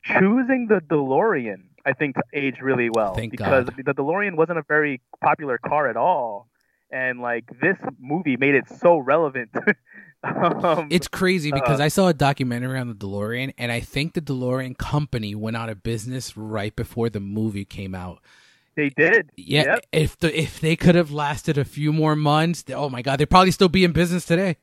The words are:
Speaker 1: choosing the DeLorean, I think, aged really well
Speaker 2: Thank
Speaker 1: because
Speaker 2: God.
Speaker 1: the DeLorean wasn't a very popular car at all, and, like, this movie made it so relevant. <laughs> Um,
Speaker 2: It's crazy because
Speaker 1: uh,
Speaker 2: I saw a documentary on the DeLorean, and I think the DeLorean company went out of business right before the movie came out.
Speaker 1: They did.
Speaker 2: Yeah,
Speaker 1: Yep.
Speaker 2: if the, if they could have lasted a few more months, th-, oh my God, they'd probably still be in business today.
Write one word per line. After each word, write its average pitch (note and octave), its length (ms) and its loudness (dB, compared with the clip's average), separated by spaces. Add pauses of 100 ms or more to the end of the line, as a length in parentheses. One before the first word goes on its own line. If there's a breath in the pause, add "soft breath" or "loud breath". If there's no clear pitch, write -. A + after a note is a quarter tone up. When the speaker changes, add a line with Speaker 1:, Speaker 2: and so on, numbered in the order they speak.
Speaker 1:
choosing A#3+ 640 2
the G#3 120 2
DeLorean, C#3+ 840 0 (220)
I C#3 60 0
think, C#3 240 -2 (160)
aged C#3 300 -4
really B2 280 0
well G#2+ 240 0
Speaker 2:
Thank G#2+ 180 -6
Speaker 1:
because B2+ 340 2
Speaker 2:
God. - 100 -8 (100)
Speaker 1:
the C#3+ 80 0
DeLorean E3+ 420 -2
wasn't E3 240 0
a D3 60 -8
very D3 360 0 (200)
popular C#3+ 360 0
car D3 320 -2
at A2 80 -4
all, A#2+ 500 -2 (420)
and, B2+ 320 -4
like, A#2 380 -4
this F#3+ 180 2 (220)
movie C#3+ 380 -2
made C#3 180 4
it B2 140 2
so F3 280 4
relevant. C3+ 560 0
<laughs> A#2 60 -4 (600 loud breath)
Um, E3+ 720 0
Speaker 2:
It's F3 160 0
crazy F#3 420 0
because C#3 300 0
Speaker 1:
uh, D3 60 2
Speaker 2:
I - 20 2
saw F#3 220 4
a E3 40 2
documentary C3 640 0
on B2 120 -4
the A2+ 40 -8
DeLorean, G#2 640 -6
and A#2+ 140 -4
I A#2 80 -2
think D3 360 -4
the F3+ 60 -2
DeLorean B2+ 560 -4
company A#2+ 560 -4
went G#2+ 220 -6
out A2+ 140 -6
of G2+ 120 -12
business A#2 540 -6
right G#2+ 400 -6
before A#2 340 -2
the G#2 120 -6
movie G2+ 420 -4
came F#2+ 320 -10
out. F2+ 240 -12 (560 soft breath)
Speaker 1:
They D3 140 -2
did. E3 480 2
Speaker 2:
Yeah, C3+ 260 0
Speaker 1:
Yep. D#3 300 0
Speaker 2:
if D#3 260 0
the, D#3 180 0
if - 220 -4
they D#3+ 160 0
could F3 200 6
have E3+ 180 4
lasted D3 440 -2
a C#3 60 0
few D3+ 300 -2
more D#3 240 4
months, D3+ 460 2
th-, B2+ 140 -10
oh C#3+ 120 -4
my B2 120 -8
God, C3+ 200 0
they'd D3 80 2
probably F#3 220 6
still F#3+ 180 4
be F#3 160 4
in E3+ 80 2
business E3+ 320 0
today. F3 380 0